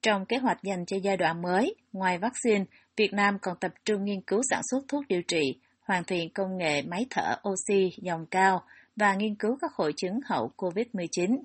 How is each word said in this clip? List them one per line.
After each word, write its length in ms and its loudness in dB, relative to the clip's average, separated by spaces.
Trong 240 2
kế 100 0
hoạch 260 0
dành 240 -4
cho 160 -4
giai 140 2
đoạn 260 0
mới, 320 2
ngoài 260 0
vaccine, 460 0
Việt 160 2
Nam 300 4
còn 180 -4
tập 120 -2
trung 200 0
nghiên 160 -4
cứu 200 0
sản 100 0
xuất 180 0
thuốc 200 -4
điều 140 0
trị, 340 0
hoàn 240 -2
thiện 300 -4
công 220 -2
nghệ 260 0
máy 280 -4
thở 240 0
oxy 420 2
dòng 280 -4
cao 320 4
và 180 4
nghiên 200 0
cứu 260 -2
các 140 -4
hội 220 0
chứng 240 -4
hậu 260 0
covid 360 -2
mười 180 -4
chín. 200 0